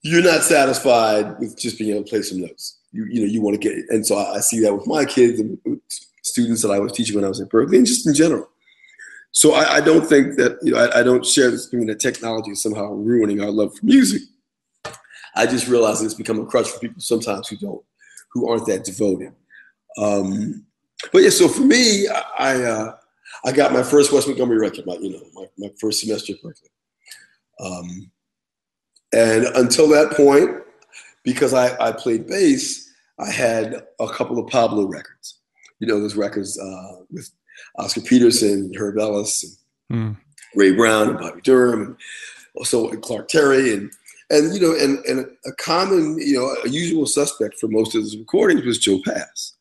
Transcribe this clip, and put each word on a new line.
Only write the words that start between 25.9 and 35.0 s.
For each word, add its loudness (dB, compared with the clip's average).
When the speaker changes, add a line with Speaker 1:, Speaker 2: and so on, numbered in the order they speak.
Speaker 1:
semester -8
at -14
Berklee. -20
Um, -14
and 4
until 4
that 4
point, 6
because 0
I, 2
I -2
played -4
bass, -2
I -8
had -4
a -4
couple -6
of -8
Pablo 0
records. -16